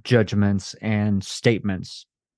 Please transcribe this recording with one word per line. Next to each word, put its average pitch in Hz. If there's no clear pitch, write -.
judgments 101
and 104
statements -